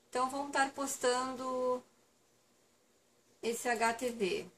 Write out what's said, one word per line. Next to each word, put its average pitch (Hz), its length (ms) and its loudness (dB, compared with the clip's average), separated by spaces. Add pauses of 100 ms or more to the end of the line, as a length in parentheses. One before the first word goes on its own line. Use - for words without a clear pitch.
Então, 254 200 0
vamos 277 180 -4
estar 277 240 2
postando 254 1120 0 (1600)
esse 233 240 -2
H 226 280 4
T 247 140 -2
V. 202 380 -2 (100)